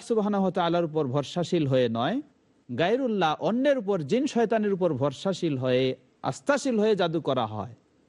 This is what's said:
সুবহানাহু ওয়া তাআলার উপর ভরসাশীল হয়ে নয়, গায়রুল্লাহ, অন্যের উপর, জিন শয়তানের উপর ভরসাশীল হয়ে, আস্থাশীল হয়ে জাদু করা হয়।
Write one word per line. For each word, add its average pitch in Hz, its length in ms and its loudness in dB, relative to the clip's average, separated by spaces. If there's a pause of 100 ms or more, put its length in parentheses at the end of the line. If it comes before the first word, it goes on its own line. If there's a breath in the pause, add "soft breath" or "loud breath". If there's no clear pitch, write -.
সুবহানাহু 208 360 2
ওয়া 185 80 0
তাআলার 175 340 0
উপর 151 220 -2
ভরসাশীল 147 600 -2
হয়ে 127 220 4
নয়, 143 320 -2 (580)
গায়রুল্লাহ, 202 600 2
অন্যের 262 380 2
উপর, 196 240 -2
জিন 220 260 0
শয়তানের 214 460 0
উপর 175 200 0
ভরসাশীল 143 640 -2
হয়ে, 131 380 2 (280)
আস্থাশীল 240 560 -2
হয়ে 214 160 4
জাদু 170 260 0
করা 127 240 -2
হয়। 107 280 -8 (360)